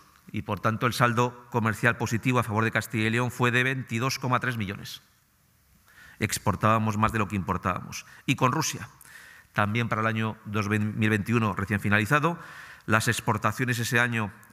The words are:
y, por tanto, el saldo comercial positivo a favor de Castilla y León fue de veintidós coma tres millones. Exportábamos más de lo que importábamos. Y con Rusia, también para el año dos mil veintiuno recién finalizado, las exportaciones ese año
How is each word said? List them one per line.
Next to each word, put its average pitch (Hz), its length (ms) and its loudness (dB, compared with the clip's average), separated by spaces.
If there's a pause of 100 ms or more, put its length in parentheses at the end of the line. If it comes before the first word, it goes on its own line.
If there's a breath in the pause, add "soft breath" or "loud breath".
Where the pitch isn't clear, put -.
(320)
y, 107 120 -6
por 101 180 -6
tanto, 113 260 0
el 113 60 0
saldo 123 580 2
comercial 113 460 0
positivo 120 420 0
a 117 40 2
favor 110 200 0
de 113 80 0
Castilla 110 360 -2
y 110 40 2
León 120 180 0
fue 120 220 2
de 123 120 4
veintidós 127 560 -2
coma 123 200 0
tres 120 160 -2
millones. 95 460 -8 (1160 loud breath)
Exportábamos 107 800 0
más 107 140 4
de 110 80 0
lo 104 80 0
que 104 80 -4
importábamos. 90 680 -4 (200 loud breath)
Y 123 100 2
con 127 180 2
Rusia, - 340 -4 (680 loud breath)
también 107 360 0
para 110 100 -2
el 110 80 0
año 110 380 -2
dos 104 240 -2
mil 107 400 2
veintiuno 107 440 2
recién 98 280 -2
finalizado, 143 580 2 (460 loud breath)
las 110 240 2
exportaciones 117 680 0
ese 120 200 2
año 117 320 0 (220)